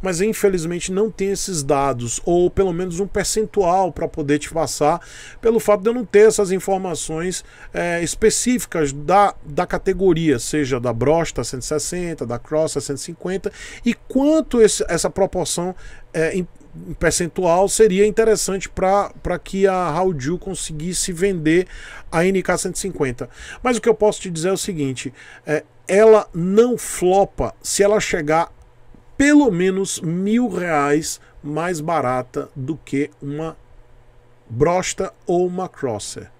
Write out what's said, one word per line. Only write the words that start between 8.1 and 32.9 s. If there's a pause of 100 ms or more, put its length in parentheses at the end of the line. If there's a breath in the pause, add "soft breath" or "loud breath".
da, (100)
da
categoria,
seja
da
Brosta
cento
e
sessenta,
da
Cross (100)
cento
e
cinquenta, (320 loud breath)
e
quanto
esse,
essa
proporção, (380 loud breath)
é,
em, (400)
em
percentual
seria
interessante
pra, (100)
pra
que
a
Hauju
conseguisse
vender (420 loud breath)
a
N
K
cento
e
cinquenta. (340 loud breath)
Mas
o
que
eu
posso
te
dizer
é
o
seguinte, (340 loud breath)
é, (220)
ela
não
flopa
se
ela
chegar (680)
pelo
menos
mil
reais (240 soft breath)
mais
barata
do
que (100)